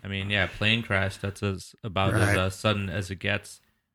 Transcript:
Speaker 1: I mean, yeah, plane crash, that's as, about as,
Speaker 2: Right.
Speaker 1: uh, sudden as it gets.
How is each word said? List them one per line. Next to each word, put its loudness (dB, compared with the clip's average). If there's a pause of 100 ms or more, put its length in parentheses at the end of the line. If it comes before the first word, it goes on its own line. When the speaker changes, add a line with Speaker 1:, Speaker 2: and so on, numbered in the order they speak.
Speaker 1:
I -10
mean, -4
yeah, 2
plane 2
crash, 0
that's -4
as, -4
about 2
as, 4
Speaker 2:
Right. 4
Speaker 1:
uh, 2
sudden 0
as -4
it -6
gets. -4 (360)